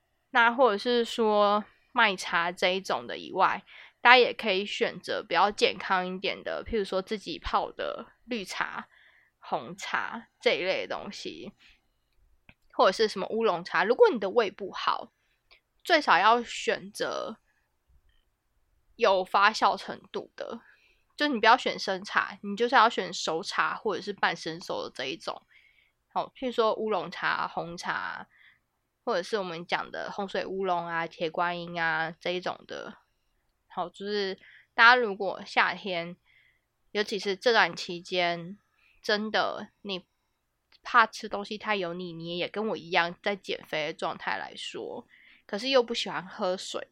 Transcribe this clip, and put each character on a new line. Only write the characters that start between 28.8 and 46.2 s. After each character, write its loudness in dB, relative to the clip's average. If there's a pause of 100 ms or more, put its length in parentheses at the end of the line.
或 -2
者 0
是 -4
我 -4
们 -10
讲 -4
的 -8
红 -8
水 -4
乌 -6
龙 0
啊、 -4
铁 -6
观 -2
音 -8
啊 -2
这 -6
一 -2
种 -6
的。 -12 (720)
好， -8
就 -14
是 -2 (340)
大 6
家 12
如 2
果 -4
夏 2
天， -6 (760)
尤 0
其 -4
是 -2
这 2
段 4
期 -8
间， -2 (440)
真 0
的 0 (120)
你 -8 (760)
怕 4
吃 -6
东 -6
西 -8
太 -4
油 -4
腻， -8
你 -8
也 -2
跟 -6
我 -4
一 -16
样 2
在 0
减 -8
肥 -4
的 -6
状 -6
态 -4
来 -10
说， -10 (380)
可 -8
是 -4
又 4
不 -8
喜 -4
欢 -6